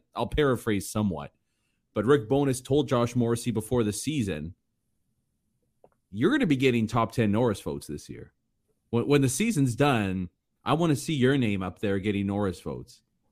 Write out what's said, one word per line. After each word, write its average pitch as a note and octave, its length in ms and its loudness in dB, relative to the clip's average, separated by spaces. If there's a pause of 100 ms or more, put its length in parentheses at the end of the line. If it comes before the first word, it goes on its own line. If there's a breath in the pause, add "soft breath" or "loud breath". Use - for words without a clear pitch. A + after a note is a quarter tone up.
(140)
I'll A2 120 -4
paraphrase A#2+ 640 0
somewhat. F2 420 -2 (600)
But G#2 100 -2
Rick A#2+ 240 4
Bowness C3+ 320 0
told D3 280 0
Josh A#2+ 280 0
Morrissey A#2 340 0
before A2+ 320 0
the G#2 100 0
season, G2 600 -4 (1600)
"You're A#2+ 200 2
gonna C4+ 160 2
be D3 100 4
getting B2 300 2
top A2+ 260 0
ten G#2+ 200 2
Norris A2+ 280 0
votes D2 260 -8
this D2 220 -12
year. - 240 -16 (580)
When, A#2 160 0
when C#3 160 4
the C3 60 4
season's C#3 460 0
done, G2 540 0 (360)
I B2+ 100 2
wanna D#3+ 220 2
see - 180 -4
your C3+ 240 4
name G2+ 240 0
up F2+ 180 -8
there G2+ 180 0
getting G2 280 -2
Norris G2 340 -2
votes." - 420 -12 (300)